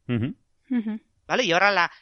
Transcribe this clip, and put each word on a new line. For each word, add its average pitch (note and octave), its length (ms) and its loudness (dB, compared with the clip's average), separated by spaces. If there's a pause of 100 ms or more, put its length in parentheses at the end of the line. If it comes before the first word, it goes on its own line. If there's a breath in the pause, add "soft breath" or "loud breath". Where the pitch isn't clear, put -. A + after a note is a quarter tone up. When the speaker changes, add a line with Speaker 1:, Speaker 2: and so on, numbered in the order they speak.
Speaker 1:
Ujú. A#2+ 280 -2 (340)
Speaker 2:
Ujú. A3 300 -4 (280)
Speaker 3:
¿Vale? G3+ 160 0
Y F3+ 100 0
ahora G3 180 4
la, F3 200 0 (100)